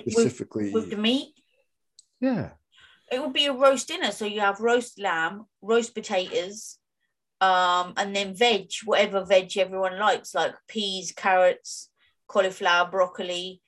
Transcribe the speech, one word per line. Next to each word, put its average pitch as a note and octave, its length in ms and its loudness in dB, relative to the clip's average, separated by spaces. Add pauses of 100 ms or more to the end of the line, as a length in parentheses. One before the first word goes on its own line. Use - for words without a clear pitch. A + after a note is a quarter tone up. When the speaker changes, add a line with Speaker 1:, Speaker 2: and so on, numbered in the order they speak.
(140)
Speaker 1:
specifically - 580 0
Speaker 2:
with A3 140 0
Speaker 1:
eat? E3+ 40 -14
Speaker 2:
the G3+ 60 -6
meat? A#3+ 320 0 (920)
Speaker 1:
Yeah. G3 300 -2 (640)
Speaker 2:
It B3+ 100 -4
would C4+ 120 -6
be D4 120 2
a C#4 60 0
roast C4+ 360 4
dinner. D#4+ 220 -4
So G#3 140 -8
you G#3 160 -4
have G3+ 180 2
roast A#3 400 0
lamb, F#3 480 -4 (160)
roast A3+ 320 0
potatoes, F#3 840 -6 (600)
um, F3+ 580 4
and G3+ 180 -4
then F#3+ 180 -4
veg, G3+ 360 2 (140)
whatever G3 400 2
veg F#3+ 340 4
everyone F#3 400 -2
likes, G3 360 0
like D#3+ 200 0 (120)
peas, F#3+ 460 -8
carrots, - 760 0 (360)
cauliflower, F#3 640 0
broccoli, F#3 760 -4